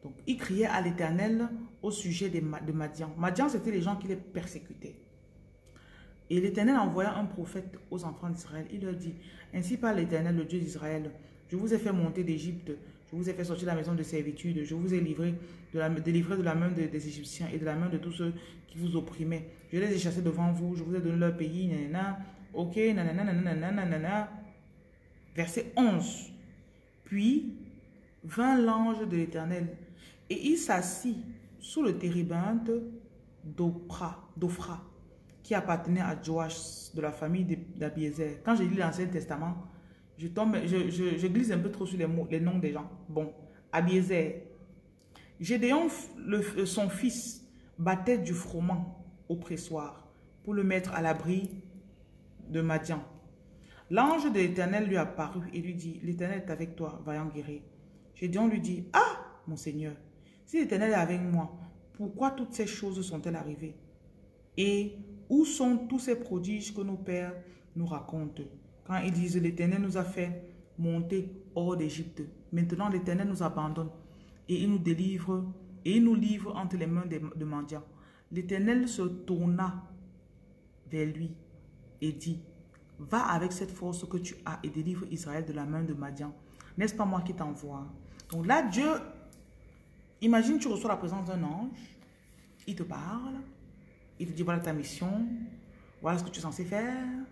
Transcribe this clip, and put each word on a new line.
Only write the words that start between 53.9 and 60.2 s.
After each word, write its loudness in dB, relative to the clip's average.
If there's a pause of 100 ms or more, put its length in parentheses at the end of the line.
L'ange 4
de 4
l'Éternel 2
lui 2
apparut -2
et -4
lui -4
dit, « -8
L'Éternel -2
est -6
avec -6
toi, -6
vaillant -4
guerrier. » -8 (520)
Gédéon 2
lui 2
dit, « -2
Ah, 4
mon -6
Seigneur, -4 (520)